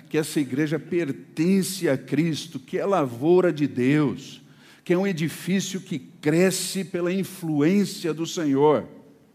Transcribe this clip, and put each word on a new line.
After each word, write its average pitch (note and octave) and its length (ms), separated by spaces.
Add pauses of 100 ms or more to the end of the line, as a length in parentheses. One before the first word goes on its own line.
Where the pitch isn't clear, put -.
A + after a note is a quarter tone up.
que D#3 100
essa D#3 220
igreja D3 400
pertence E3+ 1080
a C3+ 80
Cristo, C#3+ 640
que - 180
é D#3+ 80
lavoura E3+ 680
de D3 160
Deus, B2+ 720 (400)
que - 100
é F3 60
um G3 80
edifício F3+ 760
que - 180
cresce F3+ 840
pela F3 280
influência E3 1000
do D#3+ 140
Senhor C#3+ 600 (480)